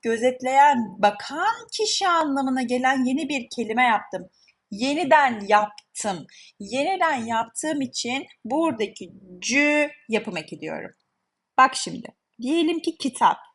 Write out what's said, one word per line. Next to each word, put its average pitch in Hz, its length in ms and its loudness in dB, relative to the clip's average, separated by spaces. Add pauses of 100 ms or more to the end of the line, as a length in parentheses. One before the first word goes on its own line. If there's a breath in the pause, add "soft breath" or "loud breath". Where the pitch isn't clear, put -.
gözetleyen, 254 760 4 (200)
bakan 285 560 0 (180)
kişi 415 360 -2
anlamına 269 540 0
gelen 254 420 0
yeni 269 240 -2
bir 269 280 -4
kelime 226 280 0
yaptım. 202 460 -2 (400 soft breath)
Yeniden 262 760 2
yaptım. 208 800 -2 (340 loud breath)
Yeniden 277 680 -2
yaptığım 233 540 -4
için 254 460 -6 (180)
buradaki 226 680 -2 (280)
cü 294 520 2 (180)
yapım 214 280 -2
eki 156 240 -12
diyorum. 156 300 -10 (680)
Bak 262 180 4
şimdi, - 320 -10 (340)
diyelim 320 380 0
ki 330 160 -6
kitap. 220 400 0 (180)